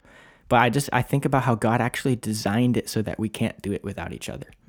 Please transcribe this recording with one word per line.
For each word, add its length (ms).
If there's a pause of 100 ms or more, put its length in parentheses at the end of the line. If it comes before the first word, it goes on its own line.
(480)
But 120
I 100
just, 240
I 80
think 240
about 160
how 140
God 260
actually 340
designed 640
it 100
so 140
that 160
we 100
can't 320
do 120
it 120
without 300
each 160
other. 160 (220)